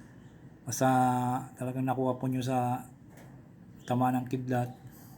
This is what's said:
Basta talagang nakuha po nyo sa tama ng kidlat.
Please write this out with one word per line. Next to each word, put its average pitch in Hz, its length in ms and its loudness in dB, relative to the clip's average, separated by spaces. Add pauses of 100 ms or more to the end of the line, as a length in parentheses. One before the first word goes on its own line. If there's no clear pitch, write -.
(680)
Basta 131 240 4 (640)
talagang 127 320 -4
nakuha 127 320 0
po 135 80 -4
nyo 127 160 0
sa 127 400 0 (1040)
tama 127 320 2
ng 123 80 -2
kidlat. 127 480 -2 (440)